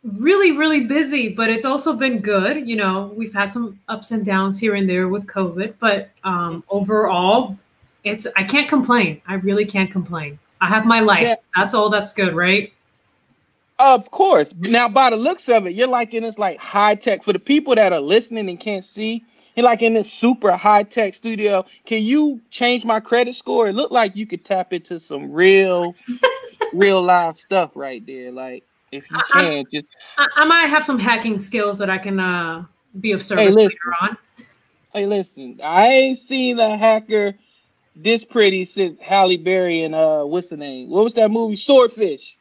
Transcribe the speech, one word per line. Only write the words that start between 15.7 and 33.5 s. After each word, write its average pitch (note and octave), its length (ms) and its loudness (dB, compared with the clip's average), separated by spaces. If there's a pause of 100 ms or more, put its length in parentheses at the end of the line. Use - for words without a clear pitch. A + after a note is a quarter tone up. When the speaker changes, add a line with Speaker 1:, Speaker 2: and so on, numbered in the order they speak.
Speaker 2:
you're, A#3 140 0
like, A#3+ 260 -2
in A3+ 100 -4
this, A3 140 -8
like, G3 200 -4
high G3+ 380 2
tech. G3+ 280 -2
For G#3 100 0
the F3+ 60 0
people C#4+ 360 0
that G#3 180 4
are D#3+ 60 0
listening G#3+ 500 0
and F3 100 -12
can't G3 260 -8
see, A3+ 380 -8 (320)
you're, A#3 80 0
like, A#3 180 4
in A3+ 140 2
this G#3+ 160 -2
super A3 440 2
high G#3 280 4
tech G3+ 320 -4
studio. G#3 500 -2 (200)
Can A3 180 -2
you C#4 360 0 (120)
change A#3+ 340 -2
my A3 140 0
credit A#3+ 360 0
score? A#3+ 340 -2
It F#3+ 40 -4
looked A#3+ 180 -4
like A3 240 0
you G#3+ 120 -8
could F3+ 180 -12
tap F#3 280 -4
into E3+ 260 -10
some C#3+ 320 -12
real, F3+ 640 2 (380)
Speaker 1:
<laughs> B4 400 -10
Speaker 2:
real F#3+ 280 4
live F3 380 2
stuff F3+ 360 -2
right C3 300 -12
there. B2+ 260 -16
Like, B2+ 320 -16 (280)
if - 180 -16
you G3+ 80 -8 (160)
Speaker 1:
I, C#4 60 6
I, - 100 2
Speaker 2:
can, C#3 240 -4
just D3 140 -8 (300)
Speaker 1:
I, C#4+ 180 2
I D4 100 4
might E4 220 4
have D4+ 180 2
some C4 140 0
hacking A3+ 400 -2
skills G3+ 400 -4
that G3 100 -2
I F#3 80 0
can, G3 220 -4
uh, F3 460 -4 (340)
be G#3 140 -2
of F#3+ 80 -4
Speaker 2:
Hey, - 20 -8
Speaker 1:
service G3+ 320 4